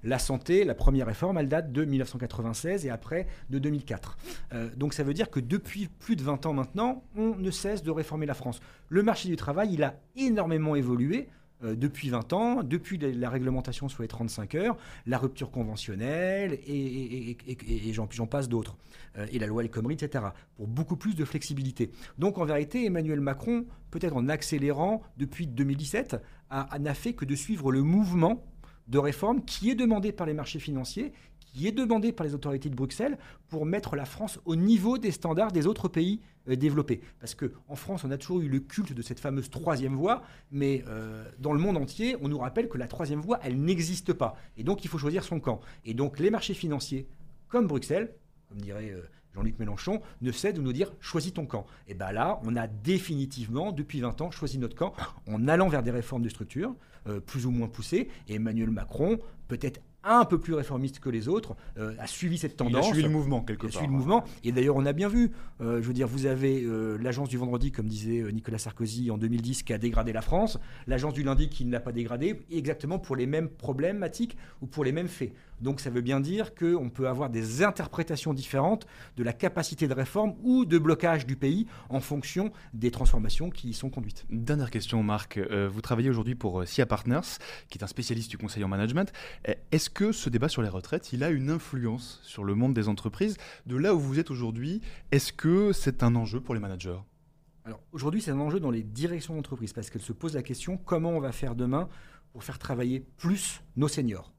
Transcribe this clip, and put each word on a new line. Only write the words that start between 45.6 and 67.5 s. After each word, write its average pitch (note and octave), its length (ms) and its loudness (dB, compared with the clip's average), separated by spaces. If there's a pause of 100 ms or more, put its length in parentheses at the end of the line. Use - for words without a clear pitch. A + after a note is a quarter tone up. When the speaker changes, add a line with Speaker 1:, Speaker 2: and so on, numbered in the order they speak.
Speaker 1:
Et A2+ 100 -6
donc, C#3 240 0
les F#3 120 6
marchés G#3 240 -2
financiers, C#3 520 -4 (420)
comme A#3 180 4
Bruxelles, D#3+ 480 0 (340)
comme G#2 120 -12
dirait, G#2 300 -8
euh, F2+ 120 -10 (300)
Jean-Luc A2 260 0
Mélenchon, A2+ 440 -2 (180)
ne B2 100 0
cesse F#3+ 240 0
de D#3+ 60 -2
nous C3 120 0
dire « C#3 280 0
choisis E3+ 320 -2
ton D#3+ 140 -4
camp ». G#2+ 200 -6 (220)
Et G2+ 60 -10
ben F#2+ 180 -4
là, C3+ 320 0
on A#2 100 0
a A#2 120 0
définitivement, C#3 1040 -2
depuis D3 280 -4
vingt A#2+ 200 -2
ans, E3+ 100 -4
choisi C3+ 280 -4
notre A#2 180 -4
camp F#3 160 0 (340)
en G#2+ 220 2
allant F3 200 8
vers C#3+ 140 2
des A#2+ 80 0
réformes A#2+ 320 -2
de A#2 60 0
structure, E3+ 460 -6 (340)
euh, G#2 120 -4
plus B2+ 260 -4
ou B2+ 40 2
moins A#2+ 160 0
poussées. - 420 -2 (200)
Et G#2 60 -4
Emmanuel A2 360 0
Macron, D3+ 480 0 (300)
peut-être C3 320 -6 (240)
un A3+ 200 8
peu F3+ 140 4
plus D#3+ 160 -2
réformiste C3+ 460 -2
que C#3+ 80 -4
les A2+ 200 -2
autres, G#3+ 280 0 (220)
euh, A2 200 -4
a B2+ 80 -8
suivi F3 320 -2
cette D3 140 -2
Speaker 2:
Il - 20 -18
a A#2+ 160 2
Speaker 1:
tendance. D3 160 6
Speaker 2:
suivi D#3 160 4
le D3+ 60 4
mouvement, C#3+ 320 2
quelque A2 260 -4
Speaker 1:
Il A2 40 -2
a - 20 -8
Speaker 2:
part, F#2+ 80 -4
Speaker 1:
suivi D3+ 60 0
le C3+ 60 2
Speaker 2:
ouais. C3+ 60 4
Speaker 1:
mouvement. G#3 260 4 (180)
Et A#2+ 100 0
d'ailleurs, C3 240 6
on C3+ 100 4
a C#3+ 60 2
bien F#3 160 2
vu, A#3 240 4 (280)
euh, A#2 200 0
je A2+ 60 -2
veux B2 60 0
dire, B2+ 140 2
vous C3 200 0
avez, C3+ 360 2
euh, A2 380 0
l'Agence B2+ 280 -2
du B2 80 -2
Vendredi, B2 360 2